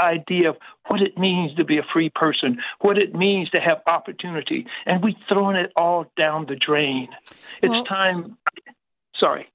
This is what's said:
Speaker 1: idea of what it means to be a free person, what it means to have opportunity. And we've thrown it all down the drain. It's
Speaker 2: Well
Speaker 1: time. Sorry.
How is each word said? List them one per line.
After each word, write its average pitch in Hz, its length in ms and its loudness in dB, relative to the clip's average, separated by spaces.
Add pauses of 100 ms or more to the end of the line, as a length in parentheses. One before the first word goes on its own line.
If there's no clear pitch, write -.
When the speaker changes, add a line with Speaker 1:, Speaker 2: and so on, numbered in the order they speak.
Speaker 1:
idea 170 480 2
of 151 80 -4 (300)
what 208 140 -2
it 190 160 0
means 180 380 0
to 170 80 2
be 151 140 2
a 147 60 0 (100)
free 165 160 0
person, 143 480 0 (240)
what 202 160 4
it 202 160 2
means 190 380 2
to 175 80 2
have 160 260 2
opportunity. 180 800 -4 (220)
And 180 160 2
we've 214 120 0 (140)
thrown 196 260 2
it 180 200 -2
all 170 420 0
down 156 300 0
the 139 80 -6
drain. 135 520 0 (540)
It's 269 80 4
Speaker 2:
Well 233 160 -2
Speaker 1:
time. 185 520 -2 (800)
Sorry. - 400 0